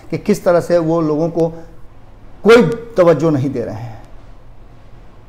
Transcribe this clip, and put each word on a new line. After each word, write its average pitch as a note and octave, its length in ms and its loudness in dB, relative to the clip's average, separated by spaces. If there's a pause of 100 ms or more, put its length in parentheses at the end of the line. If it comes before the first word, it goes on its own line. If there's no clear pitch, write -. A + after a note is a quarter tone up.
(100)
कि D#3+ 80 -4
किस - 260 -2
तरह F3 160 4
से E3+ 200 0
वो E3 220 0
लोगों D3+ 280 0
को E3 180 -2 (960)
कोई A#3 180 8 (340)
तवज्जो E3 340 4
नहीं C#3 200 -2
दे A#2+ 120 -6
रहे G2 120 -8
हैं, A2+ 280 -14 (1300)